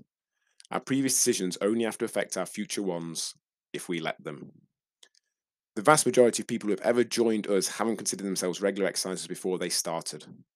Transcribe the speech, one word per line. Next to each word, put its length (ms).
Our 80
previous 360
decisions 460
only 240
have 120
to 80
affect 320
our 80
future 380
ones 500
if 160
we 100
let 240
them. 280
The 60
vast 240
majority 380
of 40
people 200
who 40
have 100
ever 220
joined 440
us 200
haven't 300
considered 280
themselves 360
regular 300
exercisers 360
before 300
they 120
started. 580